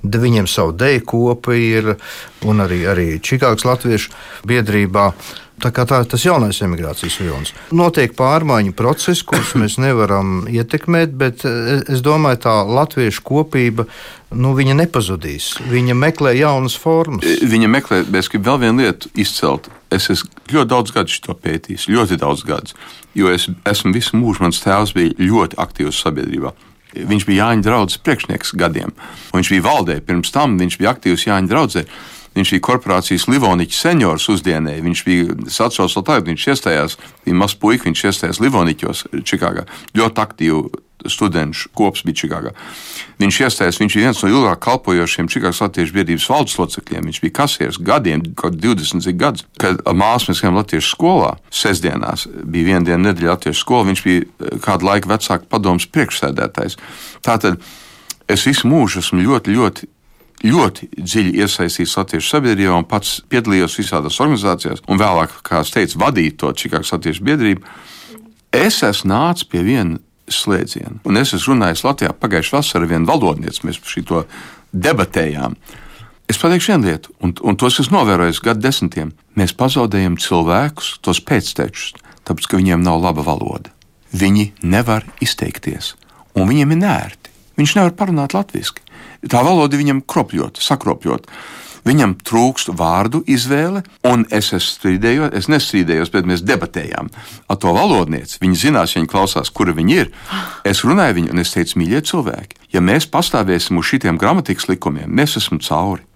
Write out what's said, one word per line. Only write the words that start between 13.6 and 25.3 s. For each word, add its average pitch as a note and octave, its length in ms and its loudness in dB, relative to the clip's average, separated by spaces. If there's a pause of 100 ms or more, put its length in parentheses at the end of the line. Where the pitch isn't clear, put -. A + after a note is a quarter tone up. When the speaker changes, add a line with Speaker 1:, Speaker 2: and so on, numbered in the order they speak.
Speaker 1:
nu, C3 240 2
viņa C3+ 220 4
nepazudīs. F#2+ 720 -2 (180)
Viņa B2 240 2
meklē C#3+ 400 2
jaunas C3+ 400 2
formas. D#3+ 480 0
Speaker 2:
E, - 240 2
viņa A2+ 240 4
meklē, A#2 380 2
bet F#2 160 0
es - 80 -6
gribu G#2+ 180 0
vēl C#3+ 140 2
vienu A#2 180 4
lietu - 320 -2
izcelt. - 560 -2 (220)
Es F#2+ 180 0
esmu - 220 -2 (180)
ļoti C#3 220 2
daudz A#2+ 240 0
gadus F#2 240 -2
šito - 180 -10
pētījis, - 480 -6
ļoti G#2 320 2
daudz C#2+ 300 -2
gadus, - 260 -6 (400)
jo F#2+ 160 4
es F2+ 160 0
esmu F#2 480 0
visu A#2 240 0
mūžu, A2 240 2
mans F2 220 0
tēvs G#2 320 2
bija E2+ 240 2
ļoti G2 420 2